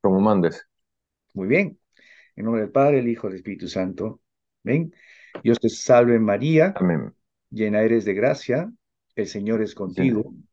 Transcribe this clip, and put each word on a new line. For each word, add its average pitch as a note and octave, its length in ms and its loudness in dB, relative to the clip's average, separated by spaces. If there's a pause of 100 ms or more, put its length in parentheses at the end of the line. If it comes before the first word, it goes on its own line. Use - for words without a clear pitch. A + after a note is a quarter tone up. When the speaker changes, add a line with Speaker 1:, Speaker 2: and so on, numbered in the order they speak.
Speaker 1:
Como F#2+ 200 2
mandes. G2 460 0 (680)
Speaker 2:
Muy F#2+ 120 -6
bien. E3 320 -2 (560)
En G#2+ 120 -10
nombre A2+ 160 -2
del G#2 80 -6
Padre, C#3 280 2
el A#2+ 100 -2
Hijo, A#2 200 -6
el F#2 60 -10
Espíritu F#2 340 -12
Santo. F#2+ 520 -6 (440)
Amén. D#3+ 280 -2 (500)
Dios A#2 180 2
te A2+ 80 0
salve, A#2+ 500 4
María. D3 580 2
Speaker 1:
Amén. E2+ 380 -2 (360)
Speaker 2:
Llena G#2+ 320 0
eres A2+ 220 2
de G2+ 100 0
gracia, C3+ 580 -2 (420)
el G#2 120 -4
Señor G#2+ 360 -4
es G#2 120 -6
contigo. G#2+ 600 -2
Speaker 1:
Sí. - 180 -20